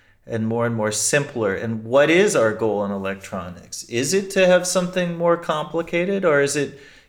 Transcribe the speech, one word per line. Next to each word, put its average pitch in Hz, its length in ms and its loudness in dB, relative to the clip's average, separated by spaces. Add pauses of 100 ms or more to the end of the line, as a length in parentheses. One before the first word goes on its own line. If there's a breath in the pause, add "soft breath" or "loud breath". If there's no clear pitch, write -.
(280 soft breath)
and 113 180 -4
more 117 200 0
and 117 100 -2
more 107 160 -2
simpler. 117 640 -2
And 110 300 -6
what 139 240 4
is 175 260 4
our 113 160 4
goal 104 320 0
in 101 80 -4
electronics? 95 920 -8
Is 139 280 -2
it 196 180 0
to 190 140 4
have 180 220 4
something 180 500 -2
more 170 200 2
complicated, 170 880 -2
or 143 160 4
is 143 160 0
it, 139 200 -4 (320 loud breath)